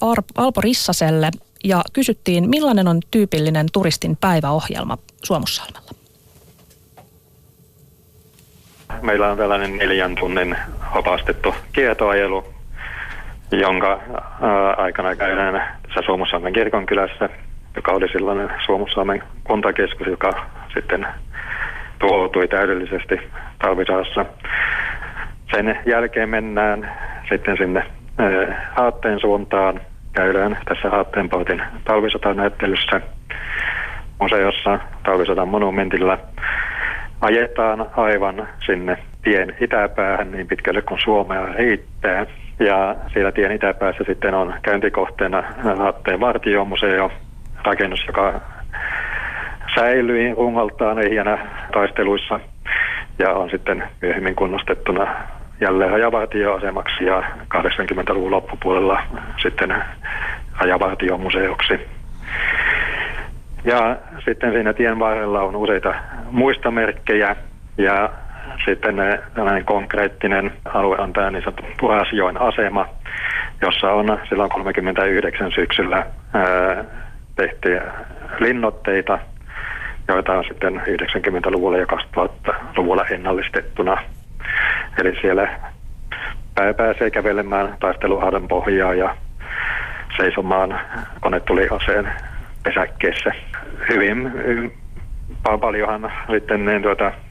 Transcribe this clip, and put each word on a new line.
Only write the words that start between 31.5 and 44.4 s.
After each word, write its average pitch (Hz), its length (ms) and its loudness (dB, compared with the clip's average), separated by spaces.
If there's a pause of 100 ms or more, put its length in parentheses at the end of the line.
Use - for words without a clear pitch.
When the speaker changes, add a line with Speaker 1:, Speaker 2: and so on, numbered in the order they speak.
Speaker 2:
talvisotanäyttelyssä 101 1160 2 (1200)
museossa, 101 580 2 (260)
talvisodan 92 440 2
monumentilla. 95 720 2 (1000)
Ajetaan 113 640 2 (100)
aivan 104 520 2 (180)
sinne 90 320 0 (240)
tien 92 380 2
itäpäähän 101 720 0
niin 95 140 -6
pitkälle 95 360 0
kuin - 220 -4
Suomea 95 420 2
riittää. 101 800 0 (340)
Ja 101 360 4 (160)
siellä 98 200 2
tien 98 200 2
itäpäässä 98 540 0
sitten 95 280 0
on 92 280 0